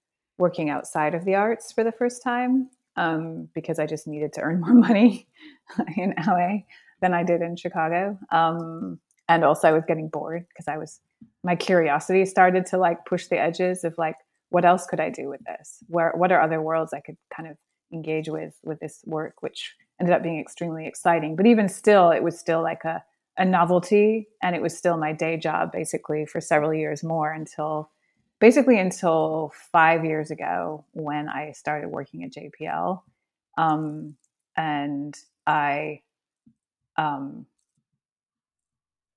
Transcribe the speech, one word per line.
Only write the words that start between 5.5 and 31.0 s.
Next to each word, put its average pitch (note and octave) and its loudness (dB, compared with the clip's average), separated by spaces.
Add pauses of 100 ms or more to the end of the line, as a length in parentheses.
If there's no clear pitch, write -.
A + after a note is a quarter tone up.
in F#3 -2
L F3+ 0
A F#3 -2 (360)
than F#3 0
I F3 0
did F3 0
in E3+ -6
Chicago. F3 -4 (140)
Um, E3 -2 (300)
and E3 4
also D3+ 4
I D#3 6
was D#3+ 2
getting D#3 -2
bored D#3+ -8 (100)
'cause - -12
I D3+ -6
was, D#3 -14 (420)
my F3+ 0
curiosity F3 2
started F#3 4
to, F#3+ -2
like, F3 0
push F3 -4
the F3 0
edges F3+ -2
of, E3 -6
like, D#3 -4 (340)
"What F3 2
else F3+ 4
could D#3 -6
I D#3+ -2
do - -10
with C#3 -14
this? - -16
Where, E3 0
what F3+ 2
are F3 6
other D#3+ 2
worlds D#3+ -4
I D3 -10
could D#3 -20 (180)
kind D#3+ -14
of D3+ -20 (340)
engage D#3 -6
with, D#3 -10
with D#3 -10
this D#3 -14
work?" D#3+ -8
which - -12 (240)
ended F3 2
up - 0
being E3 -6
extremely D#3+ -10
exciting. D#3+ -2
But G3 4
even A3 6
still, F3+ 6
it C#3 2
was E3 -2
still, E3 -2
like, E3 -6
a, E3 -6 (320)
a F#3 0
novelty, F#3 4 (140)
and F3+ -2
it D#3+ -4
was E3 -4
still E3+ 0
my D#3 -2
day D#3+ -4
job E3 -2
basically D#3 -6
for E3+ -8
several D#3 0
years D3+ -4
more, D#3+ -2
until, D#3 -8 (500)
basically A#3+ 6
until D#3+ 0 (200)
five E3 4
years D#3 -2
ago - -6
when D3+ -6